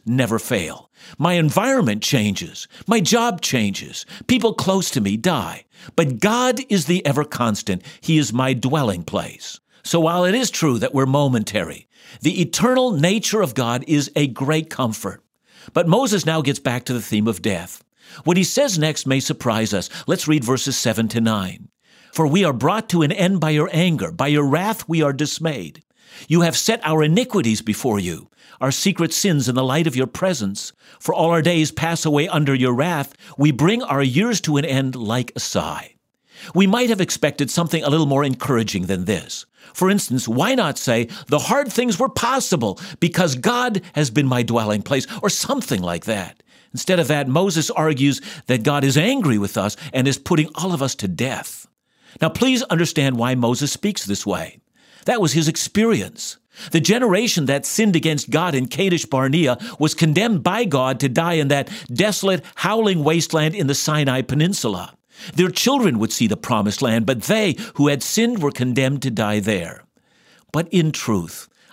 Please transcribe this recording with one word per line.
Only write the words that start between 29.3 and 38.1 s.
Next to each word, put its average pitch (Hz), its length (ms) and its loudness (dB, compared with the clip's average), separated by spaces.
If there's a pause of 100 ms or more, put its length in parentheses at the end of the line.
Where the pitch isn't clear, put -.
in 127 60 0
the 131 100 0
light 139 220 0
of 147 100 0
your 127 120 0
presence. 120 640 -4 (260)
For - 140 -2
all 165 160 2
our 165 140 2
days 160 280 2
pass 165 320 -4
away 147 240 2
under 151 280 0
your 127 180 2
wrath. 147 400 -2 (240)
We 147 140 4
bring 185 320 2
our 139 200 0
years 170 380 2
to 151 160 0
an 143 80 0
end 135 300 -2
like 120 400 -2
a - 40 -8
sigh." 80 540 -6 (640)
We 190 100 6
might 233 240 2
have 208 120 0
expected 147 500 -2
something 165 320 -2
a 143 60 0
little 156 180 2
more 139 160 2